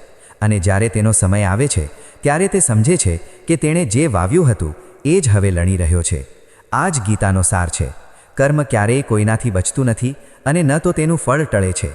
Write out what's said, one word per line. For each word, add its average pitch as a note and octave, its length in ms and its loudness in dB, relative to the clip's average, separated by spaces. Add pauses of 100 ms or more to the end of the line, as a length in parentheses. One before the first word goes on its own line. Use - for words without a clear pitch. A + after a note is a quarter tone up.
(420)
અને G#2+ 160 2
જ્યારે G2 300 2
તેનો A2 240 2
સમય G2+ 320 2
આવે G2+ 240 0
છે D#2 180 -2 (360)
ત્યારે D#3 260 2
તે F#3+ 120 0
સમજે A#2 360 2
છે E2+ 240 -2 (280)
કે E3 80 2
તેણે D#3+ 280 0
જે B2+ 220 0
વાવ્યું A#2+ 440 2
હતું D#2 260 -4 (280)
એ E3+ 160 2
જ D3 80 0
હવે G2+ 220 2
લણી F2+ 260 0
રહ્યો F2 260 0
છે. C#2 240 -4 (460)
આ C#3 160 0
જ D3+ 120 -4
ગીતાનો G2 420 0
સાર F2+ 260 -2
છે. C2+ 240 -6 (420)
કર્મ D3 280 2
ક્યારેય A#2 400 0
કોઈનાથી A2 480 0
બચતું F#2+ 360 -2
નથી B2 300 -2 (300)
અને E3 160 0
ન D3 160 2
તો F3 140 0
તેનું D#3 240 0
ફળ C#3 280 -2
ટળે G2 280 0
છે. D#2+ 220 -6